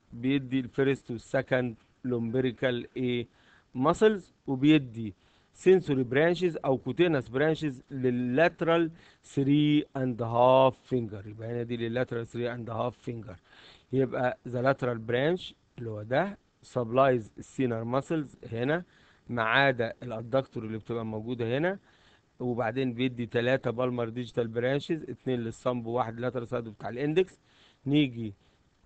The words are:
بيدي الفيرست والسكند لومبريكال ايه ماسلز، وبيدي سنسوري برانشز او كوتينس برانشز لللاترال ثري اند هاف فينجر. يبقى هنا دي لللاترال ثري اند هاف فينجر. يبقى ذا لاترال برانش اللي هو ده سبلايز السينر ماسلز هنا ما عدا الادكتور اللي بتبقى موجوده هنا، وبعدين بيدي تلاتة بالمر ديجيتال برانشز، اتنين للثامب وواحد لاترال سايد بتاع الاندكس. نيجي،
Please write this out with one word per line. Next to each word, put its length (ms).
بيدي 460
الفيرست 520
والسكند 640
لومبريكال 840
ايه 300
ماسلز، 580
وبيدي 680
سنسوري 500
برانشز 640
او 120
كوتينس 520
برانشز 600
لللاترال 1000
ثري 600
اند 240
هاف 580
فينجر. 480
يبقى 240
هنا 120
دي 140
لللاترال 500
ثري 260
اند 160
هاف 280
فينجر. 380
يبقى 440
ذا 140
لاترال 360
برانش 580
اللي 120
هو 140
ده 340
سبلايز 760
السينر 460
ماسلز 540
هنا 320
ما 140
عدا 500
الادكتور 640
اللي 120
بتبقى 280
موجوده 520
هنا، 220
وبعدين 540
بيدي 320
تلاتة 460
بالمر 380
ديجيتال 380
برانشز، 640
اتنين 300
للثامب 460
وواحد 340
لاترال 280
سايد 160
بتاع 260
الاندكس. 500
نيجي، 480